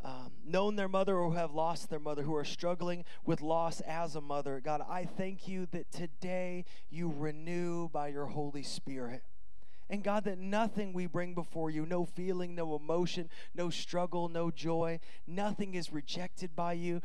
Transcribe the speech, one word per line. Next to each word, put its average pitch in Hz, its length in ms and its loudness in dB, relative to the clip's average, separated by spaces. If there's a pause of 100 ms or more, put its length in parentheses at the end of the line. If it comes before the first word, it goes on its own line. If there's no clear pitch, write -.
um, 127 300 -4 (120)
known 196 300 4
their 196 140 2
mother 190 260 4
or 175 200 4
have 165 180 2
lost 160 360 0
their 156 100 0
mother, 147 240 0
who 156 120 2
are 147 80 2
struggling 175 600 0 (180)
with 165 180 2
loss 165 380 2
as 160 380 -2
a 151 40 0
mother, 143 380 0
God, 147 300 0
I 180 160 0
thank 190 420 -2
you 185 240 0
that 170 220 -2
today 180 720 -2 (240)
you 165 260 0
renew 170 720 0
by 147 220 0
your 143 160 -2
Holy 143 380 0
Spirit. 127 600 -2 (680)
And 202 140 0
God, 202 220 2
that 190 120 0
nothing 202 540 0
we 180 140 0
bring 175 280 0
before 165 360 0
you, 156 160 0
no 175 180 0
feeling, 180 500 0
no 165 220 0
emotion, 165 540 0 (260)
no 175 140 0
struggle, 175 580 0
no 170 240 0
joy, 165 480 0 (260)
nothing 196 500 0
is 170 180 0
rejected 170 640 -2
by 175 160 2
you. 175 320 0